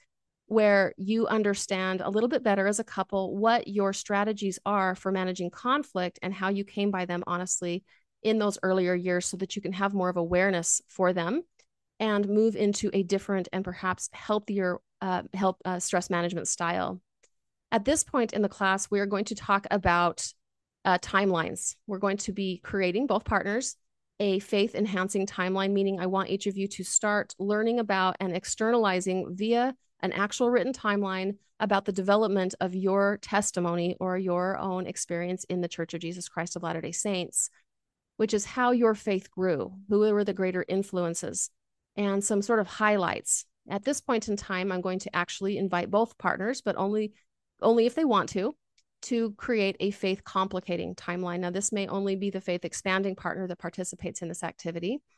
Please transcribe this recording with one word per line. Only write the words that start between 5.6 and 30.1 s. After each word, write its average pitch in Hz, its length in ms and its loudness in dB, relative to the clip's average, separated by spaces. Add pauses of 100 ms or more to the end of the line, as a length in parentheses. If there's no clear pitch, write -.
and 185 100 -4
how 190 160 -2
you 196 160 0
came 202 260 -2
by 185 140 -2
them 175 220 -4
honestly 180 580 -4 (380)
in 220 160 2
those 208 240 2
earlier 185 320 4
years 180 320 0
so - 100 -6
that 190 200 -6
you 202 60 -6
can - 100 -4
have 202 220 -2
more 185 140 2
of 180 80 0
awareness 180 680 2
for 185 260 2
them 185 300 0 (560)
and 208 300 2
move 214 260 4
into 202 380 2
a 196 100 4
different 190 500 0
and 185 120 -2
perhaps 185 480 -4
healthier, 202 640 -2 (220)
uh, 185 220 -2 (120)
help, 190 300 2
uh, 180 160 -2
stress - 280 0
management 175 380 0
style. 180 540 -2 (720)
At 214 120 0
this 294 200 2
point 233 280 0
in 214 100 0
the 202 60 2
class, 196 420 0
we 202 100 2
are 202 60 0
going 202 180 -2
to 214 100 -6
talk 202 360 0
about, 175 540 2 (600)
uh, 180 140 4
timelines. 185 760 0 (140)
We're 196 100 -6
going 202 200 0
to 202 140 -6
be 190 300 -4
creating, 196 460 0
both 208 160 2
partners, 214 520 -2 (440)
a 196 180 2
faith-enhancing 196 880 0
timeline, 190 460 0
meaning 196 260 2
I 180 80 -2
want 190 240 0
each 196 160 -2
of 196 100 -2
you 196 120 -4
to 190 160 -8
start - 560 0
learning 220 400 0
about 190 400 2
and 180 160 -2
externalizing 190 1000 0
via 233 400 2 (240)
an 190 140 -2